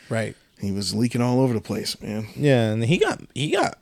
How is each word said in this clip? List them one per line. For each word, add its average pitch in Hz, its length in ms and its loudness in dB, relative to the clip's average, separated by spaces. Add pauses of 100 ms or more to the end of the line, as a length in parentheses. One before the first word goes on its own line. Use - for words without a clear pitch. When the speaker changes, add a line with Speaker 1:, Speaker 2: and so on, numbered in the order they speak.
Speaker 1:
Right. 110 260 -4 (260)
Speaker 2:
He 101 120 -4
was 101 220 -4
leaking 120 260 0
all 123 200 2
over 131 120 4
the 107 80 -2
place, - 400 -6
man. 107 360 -6
Speaker 1:
Yeah, 127 340 4
and 113 140 0
he 147 120 4
got, 403 240 0 (140)
he 139 160 -2
got - 320 0